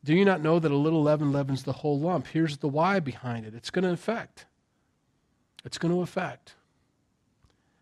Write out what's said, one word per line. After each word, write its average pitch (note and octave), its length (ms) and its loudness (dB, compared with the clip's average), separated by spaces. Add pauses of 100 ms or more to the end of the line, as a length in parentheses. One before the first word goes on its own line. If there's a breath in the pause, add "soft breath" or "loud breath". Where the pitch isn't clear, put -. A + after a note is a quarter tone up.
Do D3+ 80 4
you G3 100 6
not F#3 160 4
know D#3+ 200 4
that D#3+ 100 2
a C#3+ 60 2
little D#3 260 2
leaven D3 300 2
leavens C#3 320 -2
the C3+ 80 -4
whole D3 260 -2
lump? D#3+ 300 -2
Here's D#3+ 300 -2
the D3+ 100 -4
why F3 320 2
behind A#2 440 -6
it. A2 100 -14
It's - 160 -14
gonna F#3 200 0
affect. G3 560 -6 (1160)
It's - 140 -12
gonna F3 200 0
affect. D3+ 560 -6 (1300)